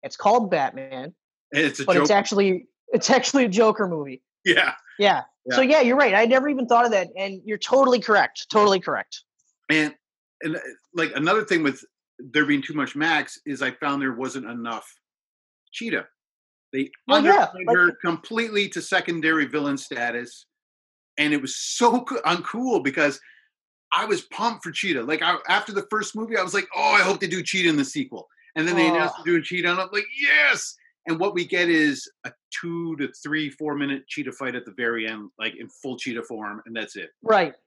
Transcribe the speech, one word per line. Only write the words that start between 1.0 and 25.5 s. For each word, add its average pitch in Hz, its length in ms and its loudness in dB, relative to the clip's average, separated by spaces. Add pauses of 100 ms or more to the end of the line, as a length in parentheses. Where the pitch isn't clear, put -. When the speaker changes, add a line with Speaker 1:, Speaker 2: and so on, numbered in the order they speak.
Speaker 2:
It's 147 300 0
a 139 40 -4
Speaker 1:
but 180 120 4
it's 147 140 4
Speaker 2:
joke. 208 60 6
Speaker 1:
actually, 196 520 0 (240)
it's - 180 0
actually 262 360 4
a - 20 0
Joker 208 400 2
movie. 143 340 -8 (220)
Speaker 2:
Yeah. - 280 2 (260)
Speaker 1:
Yeah. 185 240 4 (260)
Speaker 2:
Yeah. 247 80 0
Speaker 1:
So 262 60 6
yeah, 294 180 6
you're 247 160 4
right. 262 180 4
I 220 120 6
never 262 220 4
even 262 180 -2
thought 240 180 6
of 240 80 2
that, 185 240 0
and 190 280 -8
you're 208 140 -6
totally 254 420 4
correct. 190 500 0
Totally 208 300 4
correct. 131 420 -6 (480)
Speaker 2:
And, 151 240 2 (480)
and, 160 140 -4
uh, - 40 -8 (340)
like, 160 220 -2
another 185 280 2
thing 170 200 0
with 135 180 -6 (360)
there 127 260 -2
being 143 180 0
too 147 120 -10
much 139 200 -4
Max 151 520 -2
is 135 160 -6
I 131 100 -2
found 143 300 -4
there 131 100 -2
wasn't 123 380 -8
enough 117 360 -8 (920)
Cheetah. 180 300 -6 (680)
They 135 180 -4 (160)
Speaker 1:
Well, 285 160 4
yeah, 320 80 4 (220)
Speaker 2:
undermined 180 160 -10
Speaker 1:
like 226 80 4
Speaker 2:
her 175 160 6 (120)
completely 202 680 -2
to 175 120 -8
secondary 160 640 0
villain 143 320 -2
status. 120 680 -8 (720)
And 151 140 2
it 147 80 2
was 135 160 -8
so 240 460 2
co-, - 200 -8
uncool 180 600 -2
because 156 380 0 (720)
I 180 120 0
was 208 180 -2
pumped 214 420 -4
for 170 80 -10
Cheetah. 147 320 -2
Like, 151 180 -2
I, 170 140 2 (120)
after 208 240 0